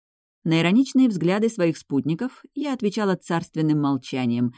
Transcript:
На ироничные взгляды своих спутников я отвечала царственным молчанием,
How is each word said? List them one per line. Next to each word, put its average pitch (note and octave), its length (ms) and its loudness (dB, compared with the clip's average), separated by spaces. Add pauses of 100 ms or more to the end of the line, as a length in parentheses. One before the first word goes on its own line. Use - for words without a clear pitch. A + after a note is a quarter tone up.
(460)
На E3 160 2
ироничные B3+ 480 4
взгляды G3 400 0
своих F3 260 0
спутников D#3+ 680 -4 (100)
я C#4 200 -6
отвечала G#3 420 0
царственным D#3 680 -2
молчанием, B2+ 760 -2